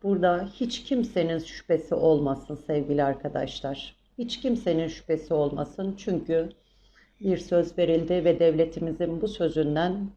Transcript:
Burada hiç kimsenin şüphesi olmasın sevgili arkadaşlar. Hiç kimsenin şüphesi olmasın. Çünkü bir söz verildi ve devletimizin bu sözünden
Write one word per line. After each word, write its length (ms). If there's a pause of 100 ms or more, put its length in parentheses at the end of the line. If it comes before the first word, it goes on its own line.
Burada 520
hiç 300
kimsenin 540
şüphesi 560
olmasın 600
sevgili 500
arkadaşlar. 920 (220)
Hiç 220
kimsenin 480
şüphesi 460
olmasın. 640
Çünkü 500 (720)
bir 160
söz 420
verildi 460
ve 140
devletimizin 840
bu 80
sözünden 880